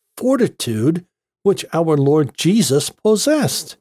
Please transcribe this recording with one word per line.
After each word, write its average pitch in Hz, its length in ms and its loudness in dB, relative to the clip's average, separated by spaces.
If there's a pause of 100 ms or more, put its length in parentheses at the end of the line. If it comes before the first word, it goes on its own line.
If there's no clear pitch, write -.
(160)
fortitude 170 880 -2 (380)
which 196 300 0
our 160 240 0
Lord 143 360 2
Jesus 151 560 0
possessed. 220 920 -2